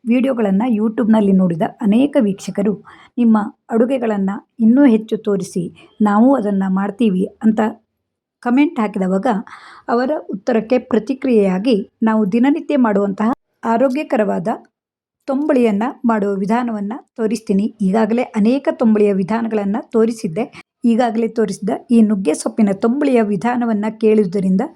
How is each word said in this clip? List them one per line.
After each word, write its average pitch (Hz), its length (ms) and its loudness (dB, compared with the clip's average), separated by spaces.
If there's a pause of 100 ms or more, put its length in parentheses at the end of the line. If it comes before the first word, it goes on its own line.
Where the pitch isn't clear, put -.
ವಿಡಿಯೋಗಳನ್ನ 226 600 0
YouTube-ನಲ್ಲಿ 220 640 2
ನೋಡಿದ 185 300 2 (180)
ಅನೇಕ 247 400 2
ವೀಕ್ಷಕರು 202 640 -4 (340)
ನಿಮ್ಮ 226 200 4 (320)
ಅಡುಗೆಗಳನ್ನ 226 600 0 (300)
ಇನ್ನೂ 247 240 4
ಹೆಚ್ಚು 220 320 2
ತೋರಿಸಿ, 190 720 -6 (140)
ನಾವು 214 320 4
ಅದನ್ನ 202 340 -2
ಮಾಡ್ತೀವಿ 196 580 -2
ಅಂತ 220 340 -2 (800)
ಕಾಮೆಂಟ್ 269 400 0
ಹಾಕಿದವಾಗ 196 460 -2 (640)
ಅವರ 254 220 0 (200)
ಉತ್ತರಕ್ಕೆ 226 480 0
ಪ್ರತಿಕ್ರಿಯೆಯಾಗಿ 226 1120 0 (120)
ನಾವು 220 300 0
ದಿನನಿತ್ಯ 285 440 0
ಮಾಡುವಂತಹ 208 560 0 (320)
ಆರೋಗ್ಯಕರವಾದ 226 840 0 (760)
ತಂಬುಳಿಯನ್ನ 254 560 0 (220)
ಮಾಡುವ 202 300 0
ವಿಧಾನವನ್ನ 208 580 -4 (240)
ತೋರಿಸ್ತೀನಿ. 220 640 -2
ಈಗಾಗಲೇ 220 420 0
ಅನೇಕ 254 480 0
ತಂಬುಳಿಯ 214 420 2
ವಿಧಾನಗಳನ್ನ 208 680 -2
ತೋರಿಸಿದ್ದೆ. 226 840 -4 (220)
ಈಗಾಗಲೇ 226 440 0
ತೋರಿಸಿದ 214 420 -4 (200)
ಈ 233 120 6
ನುಗ್ಗೆ 214 320 2
ಸೊಪ್ಪಿನ 226 380 -2
ತಂಬುಳಿಯ 240 500 0
ವಿಧಾನವನ್ನ 220 640 -2 (160)
ಕೇಳಿದುದರಿಂದ 196 600 2 (160)